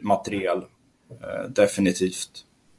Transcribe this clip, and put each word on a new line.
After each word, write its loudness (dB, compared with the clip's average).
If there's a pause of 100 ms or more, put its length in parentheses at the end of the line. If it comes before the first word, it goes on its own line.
materiel. 0 (520)
Eh, -8
definitivt. 2 (480)